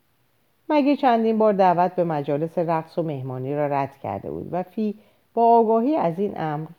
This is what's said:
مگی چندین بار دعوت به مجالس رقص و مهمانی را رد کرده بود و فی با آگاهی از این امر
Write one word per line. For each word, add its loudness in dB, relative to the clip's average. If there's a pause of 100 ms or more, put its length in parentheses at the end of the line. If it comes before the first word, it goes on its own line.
(680)
مگی 2
چندین 2
بار 4
دعوت 2
به 0
مجالس -2
رقص -4
و 0
مهمانی -6
را -2
رد -4
کرده -8
بود -10
و -4
فی -6 (400)
با 4
آگاهی 2
از -2
این -2
امر -6 (120)